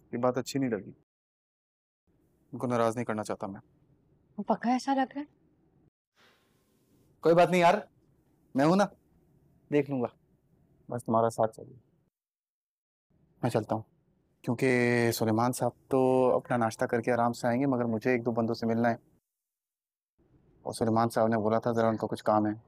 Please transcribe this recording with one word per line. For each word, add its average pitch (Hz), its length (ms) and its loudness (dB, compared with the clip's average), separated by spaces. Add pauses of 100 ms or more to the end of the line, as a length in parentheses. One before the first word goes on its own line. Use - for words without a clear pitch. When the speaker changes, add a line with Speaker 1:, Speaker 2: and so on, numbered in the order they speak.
(140)
Speaker 1:
ये 120 40 -6
बात 123 200 0
अच्छी 135 220 -4
नहीं 135 100 0
लगी। 104 240 -6 (1600)
उनको 127 140 -6
नाराज 117 280 0
नहीं 120 100 -6
करना 107 180 -6
चाहता 104 240 -8
मैं। 98 140 -14 (760)
Speaker 2:
वो 208 60 -10
पक्का 220 260 -4
ऐसा 254 240 -2
लग 269 60 -2
रहा 269 200 -6
है? 294 80 -12 (1900)
Speaker 1:
कोई 160 120 4
बात 170 160 6
नहीं 180 120 4
यार, 190 280 4 (680)
मैं 135 100 2
हूं 170 100 4
ना, 196 140 2 (840)
देख 143 180 0
लूंगा, 127 240 -4 (760)
बस 120 120 -8
तुम्हारा 113 280 0
साथ 113 180 0
चाहिए। - 320 -14 (1600)
मैं 123 60 0
चलता 110 260 -2
हूँ, 113 80 -8 (600)
क्योंकि 127 240 -2 (460)
सुलेमान 113 380 0
साहब 123 200 -2
तो 131 580 2
अपना 127 280 0
नाश्ता 113 280 -2
करके 117 260 -2
आराम 120 200 2
से 120 160 -6
आएंगे, 123 180 0
मगर 123 200 0
मुझे 117 300 0
एक 117 80 -4
दो 120 80 -2
बंदों 117 220 -2
से 113 140 -4
मिलना 117 220 0
है, 113 100 -2 (1700)
और - 80 -8
सुलेमान 113 360 0
साहब 113 200 2
ने 113 80 2
बोला 110 220 0
था 120 140 -2
जरा 113 160 2
उनको 110 180 -2
कुछ 110 140 -8
काम 107 260 2
है, 107 200 -6